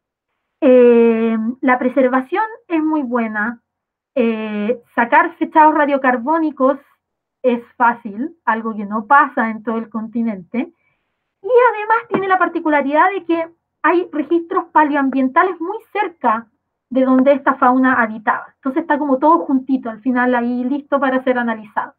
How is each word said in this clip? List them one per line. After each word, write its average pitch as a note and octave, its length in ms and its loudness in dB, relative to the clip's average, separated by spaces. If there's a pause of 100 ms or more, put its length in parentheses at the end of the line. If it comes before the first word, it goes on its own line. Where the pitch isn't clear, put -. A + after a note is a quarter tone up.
(600)
Eh, A#3 760 6 (220)
la B3 180 2
preservación C4 680 0 (220)
es D#4+ 160 -2
muy D#4 220 -2
buena. A#3 560 -6 (560)
Eh, A3 680 -4 (140)
sacar D4+ 400 0
fechados D#4 400 4
radiocarbónicos C#4 1040 0 (640)
es A#3+ 200 0 (140)
fácil, A#3 680 -4
algo A3 300 -4
que G#3 100 -10
no G#3+ 220 -8
pasa C#4 440 2
en A3 120 -10
todo A3+ 160 -6
el A3+ 100 -10
continente. A3+ 840 -8 (680)
Y G4 100 -6 (220)
además A4 260 -2 (100)
tiene G4 180 -4
la F#4+ 100 0
particularidad E4 800 0
de F4+ 100 -8
que E4 240 -4 (320)
hay F4 320 0
registros E4+ 600 -2
paleoambientales C#4+ 880 0
muy F#4 160 -6 (160)
cerca C4 560 -4 (420)
de C4 140 0
donde C4 280 4
esta C#4 220 0
fauna B3+ 480 2
habitaba. A3 440 -4 (100)
Entonces C#4 260 -6
está D4 160 0
como C#4 200 0
todo D#4 280 4
juntito, C4 420 -2
al A3 120 -12
final B3 340 0
ahí B3 300 -2
listo C#4+ 340 -4
para C4 240 0
ser B3+ 160 -2
analizado. A#3 600 -6